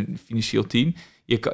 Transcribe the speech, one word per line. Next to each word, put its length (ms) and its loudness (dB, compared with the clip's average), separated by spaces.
een 160 -8
financieel 420 0
team. 280 2
Je 80 2
ka-, 160 -2